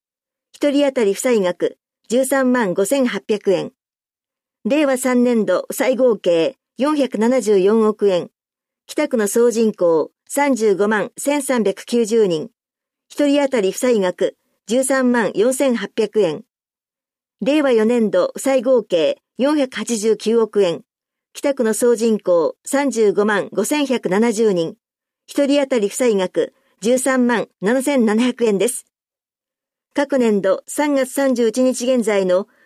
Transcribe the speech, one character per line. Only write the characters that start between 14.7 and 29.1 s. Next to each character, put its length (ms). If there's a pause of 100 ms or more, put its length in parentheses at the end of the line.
三 300
万 240
四 160
千 240
八 180
百 260
円。 240 (960)
令 220
和 80
四 140
年 260
度、 240
負 60
債 220
合 200
計 400 (160)
四 180
百 120
八 280
十 200
九 200
億 280
円。 180 (500)
北 220
区 80
の 120
総 200
人 240
口 460
三 260
十 220
五 120
万 280
五 120
千 220
百 220
七 240
十 200
人。 220 (520)
一 200
人 140
当 80
た 100
り 100
負 60
債 220
額 380 (260)
十 180
三 300
万 180 (140)
七 220
千 220
七 160
百 260
円 120
で 80
す。 180 (1080)